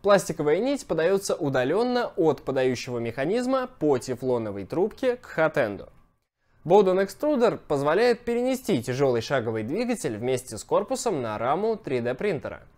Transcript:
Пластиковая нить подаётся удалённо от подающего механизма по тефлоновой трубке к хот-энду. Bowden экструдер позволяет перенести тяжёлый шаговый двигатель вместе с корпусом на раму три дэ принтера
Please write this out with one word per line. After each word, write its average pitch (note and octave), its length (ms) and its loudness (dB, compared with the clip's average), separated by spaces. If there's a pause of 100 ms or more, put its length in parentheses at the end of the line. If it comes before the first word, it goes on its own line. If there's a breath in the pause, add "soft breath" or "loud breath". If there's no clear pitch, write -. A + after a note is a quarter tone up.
Пластиковая E3 600 4
нить C4 260 -2
подаётся F#3 480 2
удалённо E3+ 800 0
от D#3 280 2
подающего C3 580 -2
механизма A#3+ 680 -2 (120)
по D3 180 2
тефлоновой A#2 680 -4
трубке A3 520 -2
к - 100 -20
хот-энду. C#3 600 -2 (760)
Bowden F#3 380 4
экструдер A#3 560 0
позволяет F3+ 640 2
перенести A#3+ 600 -2
тяжёлый B2 420 0
шаговый A2+ 420 -2
двигатель E3+ 520 -4
вместе B2 400 -4
с G2+ 60 -12
корпусом G3+ 580 -2
на A2 160 -4
раму D#3+ 380 0
три C#3+ 240 -4
дэ A#2+ 160 -2
принтера C3+ 460 -4 (180)